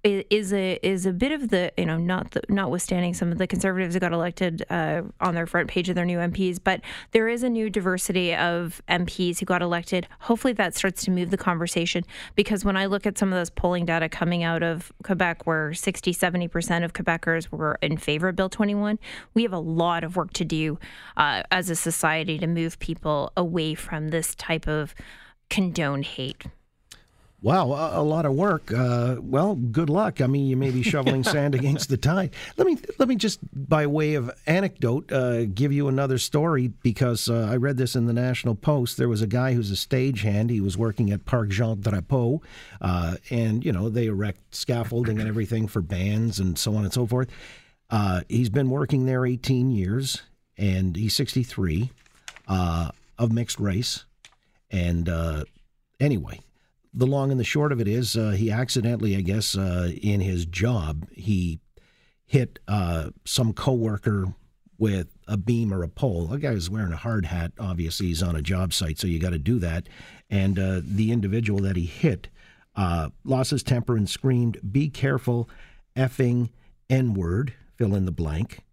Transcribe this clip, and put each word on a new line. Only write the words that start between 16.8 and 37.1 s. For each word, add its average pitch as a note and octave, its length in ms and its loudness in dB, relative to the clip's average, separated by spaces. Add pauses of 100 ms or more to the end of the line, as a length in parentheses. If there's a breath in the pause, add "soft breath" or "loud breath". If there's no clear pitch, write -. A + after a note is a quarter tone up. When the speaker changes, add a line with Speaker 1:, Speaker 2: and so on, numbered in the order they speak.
Speaker 1:
of E3 80 -6
Quebecers E3 580 -2
were D#3 300 -2
in D#3 160 0
favor D#3 320 -2
of E3+ 60 -4
Bill F#3+ 140 0
twenty-one, G#3 500 0 (340 loud breath)
we A3+ 100 4
have F#3+ 100 -2
a F3 60 -4
lot E3 440 0
of F3 120 -8
work F#3 180 -2
to F3+ 120 -2
do, D#3 320 -2 (400 loud breath)
uh, C#3+ 340 2
as F#3 180 0
a E3 60 0
society D#3+ 600 0
to D#3+ 100 -2
move E3 320 0
people D3+ 560 -2
away E3 380 0
from D#3 360 -6
this D#3+ 260 -2
type - 320 -4
of D3+ 260 -2 (560 loud breath)
condoned D3+ 560 0
hate. - 400 -10 (960 loud breath)
Speaker 2:
Wow, C#3 320 4
a, D#3 280 -2
a - 0 -
lot D3+ 240 2
of C#3 80 2
work. E3 400 2
Uh, B2 460 2
well, E3 360 2
good B2 320 0
luck. F#3 320 2
I C3 60 4
mean, C#3 220 2
you B2+ 100 2
may C3+ 140 2
be B2+ 100 0
shoveling C3 420 2
Speaker 3:
<laughs> - 120 2
Speaker 2:
sand C#3+ 180 2
against C#3 360 2
the C3 80 2
tide. F#3 360 2 (240 loud breath)
Let F#4 80 4
me, E4+ 120 4 (200)
let B3+ 100 4
me B3+ 80 4
just, G#3 240 0 (140)
by C#3 320 2
way D3+ 300 2
of B2+ 160 -2 (160)
anecdote, D#3 640 0
uh, B2 340 2
give A#2 260 0
you C#3+ 160 2
another C3+ 300 2
story, D3 520 2
because, A#2+ 600 0